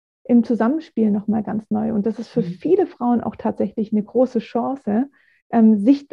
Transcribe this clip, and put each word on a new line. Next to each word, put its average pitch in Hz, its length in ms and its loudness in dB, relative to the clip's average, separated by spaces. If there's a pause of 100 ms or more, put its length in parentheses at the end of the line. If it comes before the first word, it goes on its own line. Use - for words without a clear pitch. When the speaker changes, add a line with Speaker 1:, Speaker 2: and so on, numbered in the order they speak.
(240)
Speaker 1:
im 240 200 4
Zusammenspiel 226 680 -2
nochmal 208 320 -2
ganz 214 280 -8
neu. 220 220 -2
Und 208 140 -2
das 220 120 -4
ist 226 100 -12
für 240 120 -2
Speaker 2:
Mhm. 185 60 -4
Speaker 1:
viele 311 400 0
Frauen 240 340 -2
auch - 160 -8
tatsächlich 208 560 -4
eine 208 100 0
große 240 380 -2
Chance, 254 680 -4 (440)
ähm, 220 320 6
sich 277 280 2